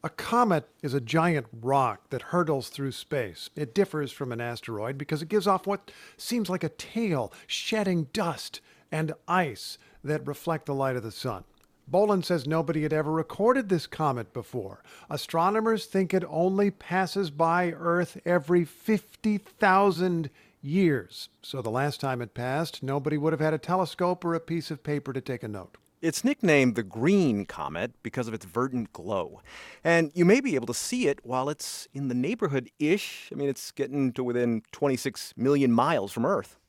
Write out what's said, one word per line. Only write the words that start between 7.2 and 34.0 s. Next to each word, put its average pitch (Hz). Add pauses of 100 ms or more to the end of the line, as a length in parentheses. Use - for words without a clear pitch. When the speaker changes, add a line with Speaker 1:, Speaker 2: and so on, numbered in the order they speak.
Speaker 1:
shedding 185
dust 170 (300)
and 156 (140)
ice 170 (240)
that 143
reflect 156
the 143
light 135
of 117
the 110
sun. 104 (440)
Boland 190
says 156
nobody 156
had 151
ever 156
recorded 202
this 175
comet 127
before. 101 (260)
Astronomers 208
think 190
it 185
only 190
passes 185
by 165
Earth 170
every 175
fifty -
thousand 185 (320)
years. 143 (120)
So 135
the 113
last 135
time 131
it 117
passed, 135
nobody 143
would 151
have 156
had 156
a 156
telescope 180
or 170
a 165
piece 165
of 143
paper 143
to 127
take 123
a 113
note. 98 (240)
Speaker 2:
It's 165
nicknamed 147
the 113
Green 120
Comet 82 (100)
because 117
of 113
its 104
verdant 120
glow. 90 (400)
And 165
you 175
may 226
be 240
able 123
to 160
see 247
it 143
while 127
it's -
in 135
the 123
neighborhood-ish. 147
I -
mean, 143
it's -
getting 135